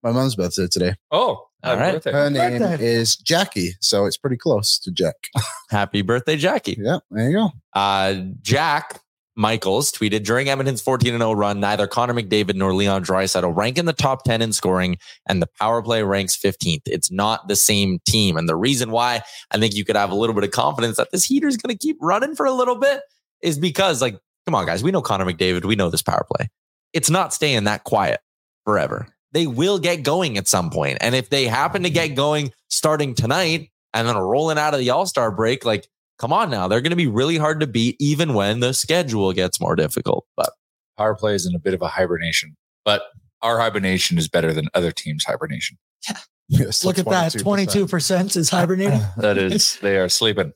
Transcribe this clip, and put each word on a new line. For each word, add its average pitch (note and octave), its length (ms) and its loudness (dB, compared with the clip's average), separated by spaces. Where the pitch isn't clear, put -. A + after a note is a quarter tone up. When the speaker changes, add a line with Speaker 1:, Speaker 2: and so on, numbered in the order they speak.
Speaker 1:
My A#2 100 -2
mom's B2+ 240 0
birthday F2+ 340 -2
today. F2+ 240 0
Speaker 2:
Oh, D#3+ 80 0
Speaker 3:
All G#2 200 -6
Speaker 2:
happy A#2 180 0
Speaker 3:
right. F3 140 2
Speaker 2:
birthday. D3 180 -4
Speaker 1:
Her C#3+ 180 2
name B2 300 0
Speaker 4:
Birthday. D3+ 260 0
Speaker 1:
is A#2 300 2
Jackie, D#3 640 -2
so G2+ 260 2
it's - 120 -4
pretty B2+ 180 -4
close A2+ 440 0
to F#2 100 -10
Jack. F2 240 -2
<laughs> - 260 -14
Speaker 3:
Happy G2+ 320 0
birthday, B2 340 0
Jackie. F3 420 -2
Speaker 1:
Yeah, B2 200 -2
there A2 200 0
you F3 60 2
go. G#3 140 2
Speaker 3:
Uh, G2 420 2
Jack D3 580 0
Michaels A2 560 0
tweeted, G#2+ 340 -2
"During B2+ 260 0
Edmonton's C3+ 320 -2
fourteen B2 320 2
and A#2 80 0
oh A2 100 2
run, G2+ 280 0
neither G2+ 260 2
Connor A#2+ 260 -2
McDavid G#2 420 0
nor F#2+ 200 2
Leon G2 320 2
Draisaitl F#2 500 0
rank A#2+ 220 0
in F3 80 0
the D#3+ 80 0
top C3+ 300 -2
ten A2+ 180 2
in A2+ 100 -2
scoring, F#2 460 0
and F#2+ 140 2
the E2+ 80 0
power A2+ 240 0
play A2+ 200 0
ranks G2 340 0
fifteenth. F2 480 -2
It's - 260 -4
not G2+ 380 -2
the G2+ 80 0
same G2+ 500 2
team." G2+ 300 2
And E2 100 0
the E2 100 0
reason A#2+ 340 0
why A#2 320 0
I G#2 80 -2
think G#2+ 160 2
you G2+ 120 -4
could G#2 100 0
have G2+ 140 2
a F#2+ 40 -4
little A2+ 200 0
bit G2+ 100 0
of G2 60 -2
confidence B2 480 0
that - 140 -2
this F#3 120 0
heater's C#4 320 0
gonna A#3+ 220 -6
keep D#4 240 -4
running A3 340 0
for D4 80 -2
a C4+ 80 2
little B3 240 0
bit C#4 240 0
is D#3 180 -2
because, E3 440 0
like, A2+ 160 -2
come E3 100 -2
on, F#2+ 120 0
guys, F2 160 -2
we D#3+ 80 2
know F#3+ 120 2
Connor F#2+ 220 0
McDavid, F2+ 400 0
we G#2+ 120 2
know F#2+ 120 2
this - 140 -2
power - 240 -2
play. - 140 -4
It's E3 180 -2
not F3+ 220 0
staying B2+ 320 0
that G#2 200 -2
quiet F#2+ 360 0
forever. D2+ 420 0
They D#3+ 160 0
will E3+ 320 0
get E3+ 240 -2
going C#3+ 340 0
at F#2+ 80 -4
some F2+ 240 2
point. C#2+ 300 -2
And A#2 160 2
if B2+ 120 -2
they C3+ 200 0
happen D3+ 340 -2
to F3 80 0
get D#3+ 240 0
going D3 380 0
starting D3 460 0
tonight D#3+ 540 0
and A#2 140 0
then A#2 100 2
rolling C#3 420 0
out D3+ 160 0
of C#3+ 40 2
the B2 120 2
All-Star C3+ 420 0
break, A2+ 320 0
like, G#2+ 240 0
come B2+ 120 -2
on G3+ 180 0
now, F#2+ 180 -2
they're A2 120 2
gonna E3 140 -2
be F3 140 2
really C3+ 280 2
hard D#3 220 0
to D3+ 80 0
beat A#2 320 0
even D3 360 2
when G#2 260 2
the B2 120 2
schedule B2 600 0
gets F2+ 280 -2
more E2+ 140 0
difficult. - 500 -2
But - 140 0
Speaker 2:
Power G#2+ 200 0
play G#2+ 180 0
is F2+ 120 -2
in F2 100 -2
a - 20 -4
bit F#2+ 160 -2
of F2 80 -4
a E2+ 60 -4
hibernation, E2 680 -4
but G#2 180 0
our A2+ 160 2
hibernation F#2+ 600 0
is D#2 100 0
better E2 260 2
than D2+ 180 -4
other E2+ 200 2
teams' D2+ 320 -6
hibernation. - 540 -6
Speaker 4:
Yeah. G#3 80 -6
Speaker 1:
Yes, B2+ 360 2
Speaker 4:
Look F#3 160 2
at F3+ 60 0
that. F3 260 2
Speaker 1:
twenty-two A#2+ 60 -6
percent. G2+ 40 -4
Speaker 4:
Twenty-two G3 460 2
percent F#3 480 0
is D#3+ 140 2
hibernating. F3+ 580 2
Speaker 2:
<laughs> - 80 -8
That G#2 200 2
is, F#2+ 460 2
they G2 160 2
are F#2 100 2
sleeping. G2 480 0